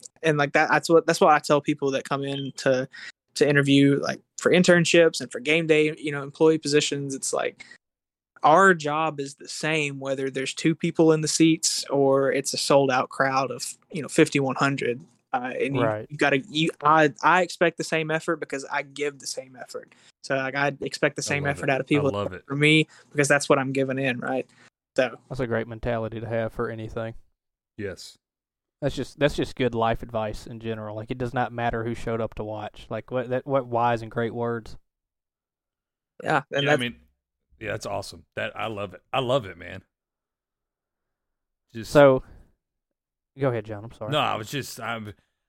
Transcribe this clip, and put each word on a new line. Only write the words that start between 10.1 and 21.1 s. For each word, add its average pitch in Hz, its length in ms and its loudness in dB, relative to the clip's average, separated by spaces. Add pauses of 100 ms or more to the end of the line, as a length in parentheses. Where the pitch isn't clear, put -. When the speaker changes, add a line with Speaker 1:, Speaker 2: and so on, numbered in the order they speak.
Speaker 1:
there's 131 240 -6
two 160 200 0
people 160 380 4
in 156 80 4
the 156 80 -2
seats - 640 2
or 135 420 2
it's 139 220 -4
a - 40 -4
sold 139 320 4
out 127 200 0
crowd 135 420 0
of, - 240 -10 (160)
you 160 100 -10
know, 127 60 -10
fifty-one 139 480 2
hundred. 139 460 -2 (320)
Uh, 123 260 -4
and 135 160 -2
you, 120 80 2
Speaker 2:
Right. 110 260 -2
Speaker 1:
you 147 60 -16
gotta, 143 220 2 (120)
you, 156 200 0 (120)
I, 151 400 4
I 170 200 4
expect 170 360 0
the 165 60 -6
same 160 260 -4
effort 160 280 -2
because 139 340 -8
I 143 120 -4
give 143 360 -6
the 139 80 -14
same 131 320 -12
effort. - 340 -14 (300)
So, 135 140 -4
like, 135 180 -4
I 143 240 0
expect - 380 -2